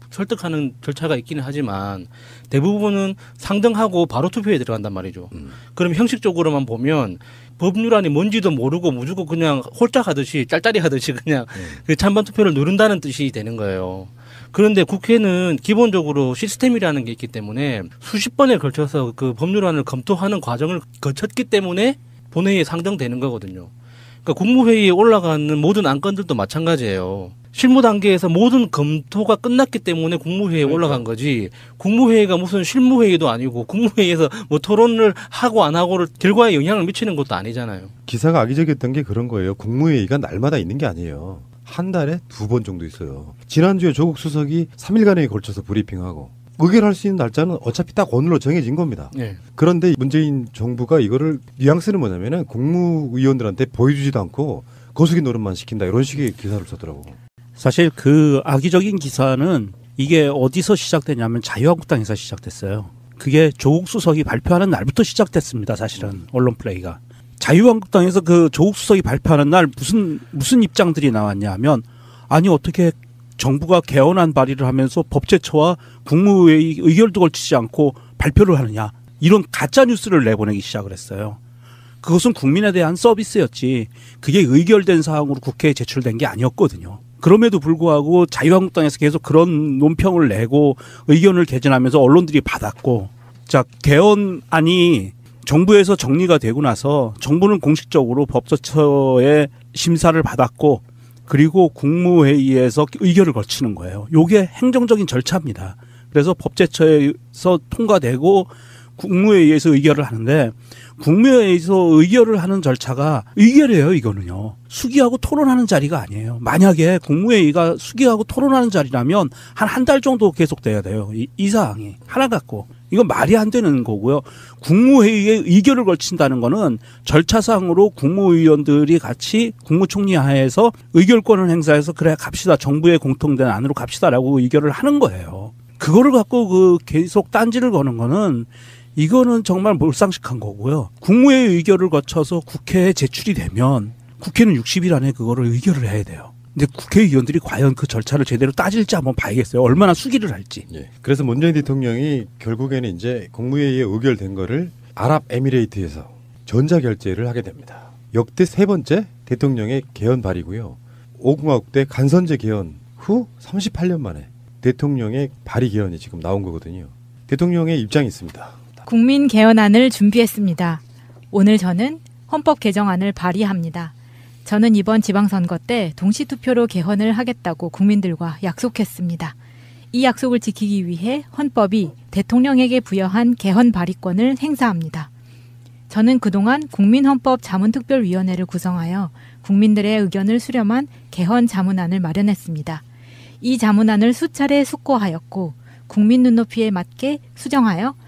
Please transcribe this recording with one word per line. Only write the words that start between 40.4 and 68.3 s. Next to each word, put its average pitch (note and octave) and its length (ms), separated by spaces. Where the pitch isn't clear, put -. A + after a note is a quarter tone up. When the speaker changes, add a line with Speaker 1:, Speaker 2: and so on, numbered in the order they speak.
Speaker 2:
있는 F#2+ 180
게 C#3+ 80
아니에요. E2+ 560
한 F#3 280
달에 E3+ 280
두 G#2 180
번 A#2 160
정도 F2+ 220
있어요. D2 480
지난주에 F3+ 440
조국 D3 280
수석이 D3+ 560
삼 - 220
일간에 G3 280
걸쳐서 G2+ 380
브리핑하고 F2+ 640
의결할 G#3 340
수 - 140
있는 F#3+ 100
날짜는 D#3 440
어차피 - 340
딱 - 180
오늘로 D3+ 260
정해진 C#3 360
겁니다. A#2+ 400
Speaker 1:
네. A2+ 200
Speaker 2:
그런데 F3 420
문재인 C#3 560
정부가 A#2+ 460
이거를, C3+ 400
뉘앙스는 E3 420
뭐냐면은 A#2 460
국무위원들한테 C3 1200
보여주지도 C#3 540
않고 G2 440
거수기 E3 280
노릇만 A2+ 340
시킨다 G2+ 300
이런 A2 180
식의 C3+ 300
기사를 G2+ 320
썼더라고. D#2 380
Speaker 3:
사실 D#3+ 400
그 D3 500
악의적인 F3+ 540
기사는 C3+ 760
이게 C#3+ 340
어디서 C#3+ 440
시작되냐면 A#2+ 680
자유한국당에서 C3 720
시작됐어요. G2 720
그게 D3+ 400
조국 D#3+ 300
수석이 D#3 360
발표하는 F3+ 460
날부터 C3+ 340
시작됐습니다. - 720
사실은 G2 560
언론 B2+ 240
플레이가. F#2 440
자유한국당에서 F#3+ 840
그 E3+ 300